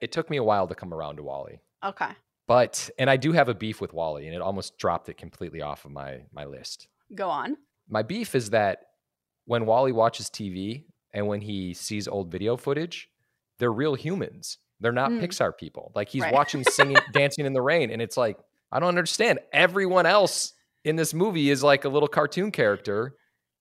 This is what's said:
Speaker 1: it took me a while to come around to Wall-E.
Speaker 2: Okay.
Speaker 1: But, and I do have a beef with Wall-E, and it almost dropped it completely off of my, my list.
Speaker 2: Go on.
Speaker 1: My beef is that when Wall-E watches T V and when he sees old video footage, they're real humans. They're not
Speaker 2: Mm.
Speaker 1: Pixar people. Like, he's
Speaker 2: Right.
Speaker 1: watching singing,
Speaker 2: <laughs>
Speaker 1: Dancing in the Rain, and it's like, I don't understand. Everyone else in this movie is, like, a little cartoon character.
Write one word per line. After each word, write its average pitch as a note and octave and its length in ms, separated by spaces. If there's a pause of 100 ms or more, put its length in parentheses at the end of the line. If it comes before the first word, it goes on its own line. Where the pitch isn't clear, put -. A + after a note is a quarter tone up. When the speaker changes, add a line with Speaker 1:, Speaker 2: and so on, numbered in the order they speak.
Speaker 1:
it A2+ 100
took E3 180
me D3+ 80
a B2+ 60
while G#2 240
to E2+ 80
come F2+ 180
around D2+ 240
to D2 60
Wall-E. C#2 360 (240)
Speaker 2:
Okay. G3 260 (380)
Speaker 1:
But, A#2+ 500
and C3 120
I C3+ 80
do C#3+ 140
have D3+ 160
a B2 60
beef A2 260
with F#2 140
Wall-E, D#2 320
and D#2+ 100
it F2+ 60
almost F#2 360
dropped E2+ 300
it - 100
completely D#2+ 440
off D2 240
of C#2+ 60
my, C#2 400
my D2 140
list. - 420 (260)
Speaker 2:
Go F#3+ 160
on. F3+ 280 (300)
Speaker 1:
My G#2+ 160
beef G3 320
is A2 160
that G#2 340 (600)
when A2+ 200
Wall-E B2+ 260
watches A2+ 380
T G2+ 200
V G2+ 360 (280)
and G#2 140
when G2+ 140
he G2 320
sees G#2 340
old F#2 240
video G2+ 260
footage, D3+ 520 (500)
they're A#2+ 120
real C3+ 240
humans. - 640 (220)
They're A2+ 120
not C3 200
Speaker 2:
Mm. A#3 100
Speaker 1:
Pixar C3+ 360
people. - 360
Like, G#2 160
he's C3+ 120
Speaker 2:
Right. B2 120
Speaker 1:
watching C#3+ 300
singing, C#3 400
Speaker 2:
<laughs> - 80
Speaker 1:
Dancing C#3+ 340
in C3+ 80
the C3 80
Rain, C#3 300
and A2+ 100
it's A2+ 160
like, A#2 200 (340)
I B2 80
don't F3 100
understand. F3 500 (120)
Everyone F3+ 540
else F#3+ 480 (300)
in D#3 120
this D#3+ 180
movie E3 360
is, C3+ 140
like, C#3+ 220
a C#3 40
little D3 180
cartoon E3 440
character. G#2+ 640 (460)